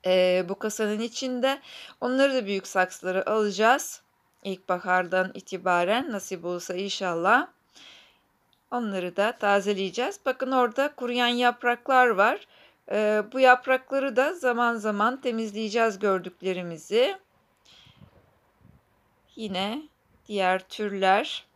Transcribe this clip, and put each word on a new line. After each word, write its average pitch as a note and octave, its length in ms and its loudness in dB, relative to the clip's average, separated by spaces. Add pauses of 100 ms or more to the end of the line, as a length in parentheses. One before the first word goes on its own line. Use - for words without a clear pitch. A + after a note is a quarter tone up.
Ee, F#3 440 4
bu G3 100 -6
kasanın G#3+ 400 -4
içinde. B3+ 600 -4 (420)
Onları C4 320 2
da B3 120 0
büyük G3 220 -4
saksılara F#3 580 -2
alacağız. G#3+ 760 0 (420)
İlkbahardan F#3 920 -2
itibaren F#3 760 -2
nasip F#3 340 -10
olsa F3+ 300 -6
inşallah. F#3+ 720 0 (1200)
Onları G3 440 -4
da G#3 160 0
tazeleyeceğiz. G3+ 920 -2
Bakın C4 260 -2
orada B3+ 440 0
kuruyan A#3+ 320 -2
yapraklar B3 800 2
var. A3+ 400 2 (440)
Ee, G#3+ 320 2 (100)
bu C4 60 -4
yaprakları C4 760 4
da C#4 180 2
zaman A#3+ 420 0
zaman G#3+ 460 -2
temizleyeceğiz A3 800 -2
gördüklerimizi. F#3 1160 -2 (2250)
Yine G#3 460 -4 (460)
diğer F#3+ 400 0
türler. G3+ 800 0 (100)